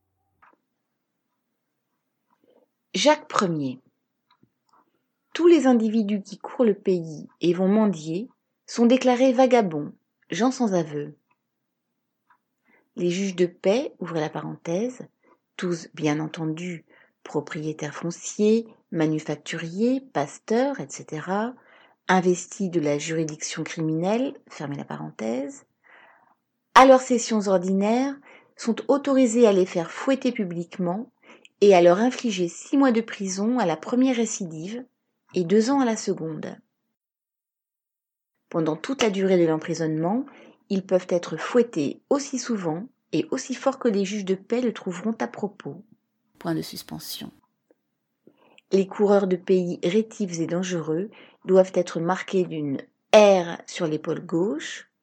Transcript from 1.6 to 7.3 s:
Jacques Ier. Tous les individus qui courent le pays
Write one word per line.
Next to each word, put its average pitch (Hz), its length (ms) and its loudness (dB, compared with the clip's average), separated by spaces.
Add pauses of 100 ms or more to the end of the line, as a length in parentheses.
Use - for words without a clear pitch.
Jacques 294 360 2 (120)
Ier. 147 360 -4 (1600)
Tous 339 140 6
les 311 180 8
individus 214 560 2
qui - 160 -18
courent - 260 -2
le 214 100 4
pays 165 540 -4 (140)